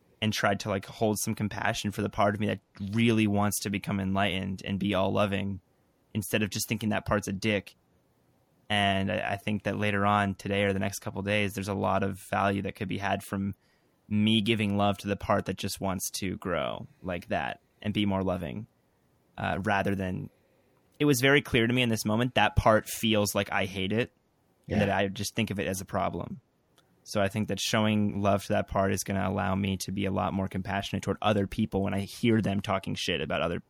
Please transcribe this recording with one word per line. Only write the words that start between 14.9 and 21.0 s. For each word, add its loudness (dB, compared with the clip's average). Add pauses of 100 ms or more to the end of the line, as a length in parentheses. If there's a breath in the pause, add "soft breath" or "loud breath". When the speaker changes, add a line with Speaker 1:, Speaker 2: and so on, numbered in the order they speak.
Speaker 1:
to -8
the 0
part 0
that -4
just -6
wants -2
to -4
grow -4 (160)
like -6
that -2 (240)
and -2
be 2
more 2
loving, -4 (680)
uh, -2
rather 2
than, -4 (680)